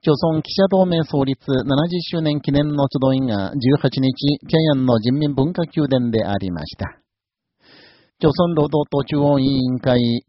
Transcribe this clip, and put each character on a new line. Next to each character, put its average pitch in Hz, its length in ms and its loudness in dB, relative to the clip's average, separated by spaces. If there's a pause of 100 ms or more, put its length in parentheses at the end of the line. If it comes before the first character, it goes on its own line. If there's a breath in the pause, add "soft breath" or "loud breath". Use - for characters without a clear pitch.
朝 160 120 2
鮮 160 280 0
記 - 100 -12
者 196 160 2
同 190 180 4
盟 165 160 0
創 139 220 -2
立 135 120 -2 (280)
七 143 240 0
十 175 120 -4 (160)
周 165 40 -2
年 151 200 0
記 143 120 -2
念 147 240 0
の 139 100 2
集 131 300 0
い 135 100 0
が 101 300 -2
十 131 200 2
八 135 240 -2
日、 135 460 0
平 160 280 2
壌 131 100 0
の 120 160 2
人 120 140 0
民 147 200 0
文 135 180 0
化 180 100 -4
宮 156 260 -2
殿 127 220 0
で 110 140 0
あ 98 140 -4
り 92 120 -4
ま 80 140 -6
し - 120 -16
た。 - 240 -10 (1200 soft breath)
朝 160 120 2
鮮 170 240 0
労 151 140 2
働 147 200 -2
党 143 160 -2
中 151 140 -2
央 143 200 2
委 131 60 0
員 127 340 0
会、 120 500 0